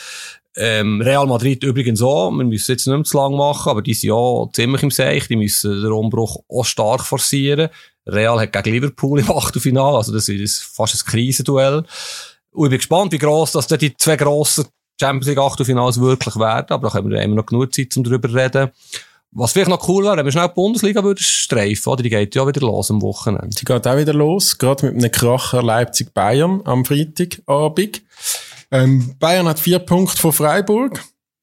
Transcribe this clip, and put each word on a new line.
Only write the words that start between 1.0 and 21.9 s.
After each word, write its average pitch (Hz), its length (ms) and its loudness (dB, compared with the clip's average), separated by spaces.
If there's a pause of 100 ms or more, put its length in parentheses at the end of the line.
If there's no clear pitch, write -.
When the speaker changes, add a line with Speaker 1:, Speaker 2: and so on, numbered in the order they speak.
Speaker 1:
Real 139 260 2
Madrid 127 360 0
übrigens 120 400 0
auch. 151 300 2
Wir 139 120 -2
müssen 113 280 -2
jetzt 123 160 -2
nicht 135 80 2
mehr 151 80 -2
zu - 120 -2
lang 139 200 2
machen, 143 340 0
aber 107 120 0
die 110 120 -2
sind 104 160 -2
auch 117 420 0
ziemlich 123 300 0
im 143 80 0
Seich. 139 380 -2
Die 117 80 0
müssen 104 460 -2
den 110 100 -2
Umbruch 110 560 -2
auch 123 160 -2
stark 117 400 0
forcieren. 143 680 -2 (360)
Real 110 340 2
hat 107 120 -2
gegen 104 220 0
Liverpool 139 460 0
im - 100 2
Achtelfinale, 135 680 2
also 107 140 -2
das 107 160 -2
ist 101 340 -4
fast - 340 -4
ein - 120 -6
Krisenduell. 135 760 0 (680)
Und 156 160 0
ich 131 40 4
bin 131 80 2
gespannt, 175 340 0
wie 156 60 -2
gross 151 340 2
das 143 160 -2
dann 156 100 2
die 143 180 -2
zwei 156 200 2
grossen 147 480 0 (360)
Champions 135 280 0
League 143 100 0
Achtelfinals 127 600 0
wirklich 127 340 2
werden, 113 380 0
aber 123 160 -2
da - 60 -2
haben 104 140 -2
wir 104 140 0
immer 104 140 0
noch 107 100 -2
genug 127 260 0
Zeit, - 240 -4
um 131 60 0
drüber 123 260 0
zu 113 60 -4
reden. 131 360 2 (600)
Was 113 220 -2
vielleicht 190 160 4
noch 180 200 0
cool 190 140 2
wäre, 202 140 2
wenn 147 80 0
wir 139 80 0
schnell 170 160 2
die 175 60 -6
Bundesliga 208 500 0
würden 196 180 0
streifen, 104 680 0